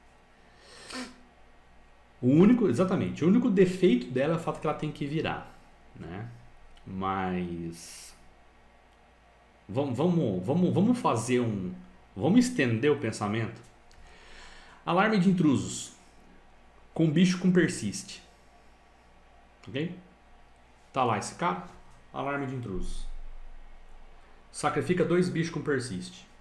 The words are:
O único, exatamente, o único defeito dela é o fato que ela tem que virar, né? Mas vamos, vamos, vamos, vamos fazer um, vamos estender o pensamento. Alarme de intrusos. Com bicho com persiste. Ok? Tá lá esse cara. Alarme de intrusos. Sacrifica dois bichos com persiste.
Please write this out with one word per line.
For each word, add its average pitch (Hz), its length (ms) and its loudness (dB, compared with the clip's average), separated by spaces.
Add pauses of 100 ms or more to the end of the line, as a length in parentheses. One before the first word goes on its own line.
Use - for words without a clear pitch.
(2250)
O 123 60 0
único, 196 400 6
exatamente, 139 560 0
o 156 60 2
único 247 200 4
defeito 190 600 4
dela 135 220 0
é - 20 0
o 160 40 -2
fato - 200 -6
que - 80 -6
ela 151 80 -2
tem 151 160 -6
que 147 140 -8
virar, 139 520 -6 (380)
né? 95 340 -12 (560)
Mas 92 1300 -6 (1600)
vamos, 127 260 -2
vamos, 139 500 0
vamos, 165 280 2
vamos 220 260 4
fazer 123 400 2
um, 101 340 -2 (400)
vamos 180 320 4
estender 123 460 2
o 139 80 0
pensamento. 107 600 -4 (1200)
Alarme 208 320 4
de 180 120 4
intrusos. 147 640 2 (1000)
Com 160 160 2
bicho 180 300 4
com 180 120 4
persiste. 151 680 -2 (1400)
Ok? 151 300 -6 (960)
Tá 131 140 0
lá 113 120 2
esse - 180 -8
cara. 175 280 -4 (480)
Alarme 139 360 -6
de 131 80 -8
intrusos. 98 520 -6 (1400)
Sacrifica 156 540 0
dois 175 240 2
bichos 160 240 -4
com 151 80 -6
persiste. 120 680 -6 (140)